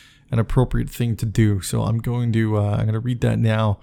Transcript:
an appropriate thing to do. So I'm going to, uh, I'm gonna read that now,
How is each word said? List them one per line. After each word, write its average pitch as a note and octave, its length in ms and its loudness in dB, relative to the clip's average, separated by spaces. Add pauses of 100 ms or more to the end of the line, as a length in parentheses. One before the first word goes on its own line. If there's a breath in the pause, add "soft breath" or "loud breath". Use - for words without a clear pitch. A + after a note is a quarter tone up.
(320 loud breath)
an A2+ 60 0
appropriate A#2+ 500 0
thing A#2+ 280 -4
to A2+ 100 -4
do. G#2 340 2
So A2+ 220 -4
I'm A2 160 0
going A#2+ 360 -2
to, A2 220 2
uh, G#2 220 0
I'm G#2+ 80 0
gonna A2 140 0
read A#2+ 220 -4
that A2+ 160 0
now, A2 440 0